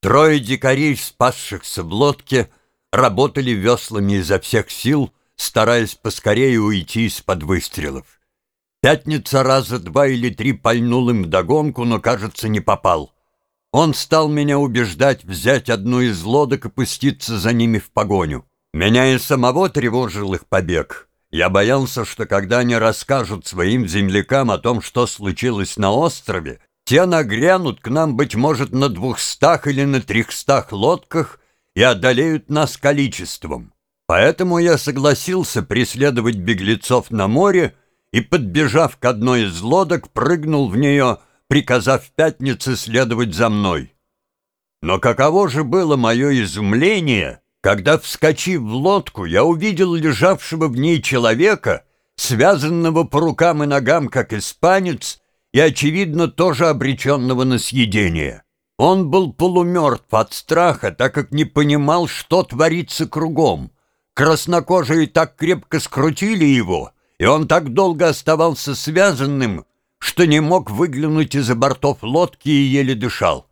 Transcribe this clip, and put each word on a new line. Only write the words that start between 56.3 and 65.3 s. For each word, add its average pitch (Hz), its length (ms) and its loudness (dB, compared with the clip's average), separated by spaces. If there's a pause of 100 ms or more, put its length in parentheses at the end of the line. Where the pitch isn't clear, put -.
обреченного 131 800 0
на 127 140 2
съедение. 95 840 -2 (340)
Он 175 320 2
был 175 220 0
полумертв 175 840 0
от 110 200 0
страха, 160 580 0
так 127 220 -2
как 143 180 -4
не 147 140 0
понимал, 147 600 0
что - 360 -2
творится 160 640 -2
кругом. 147 640 -2 (440)
Краснокожие 160 920 2
так - 280 0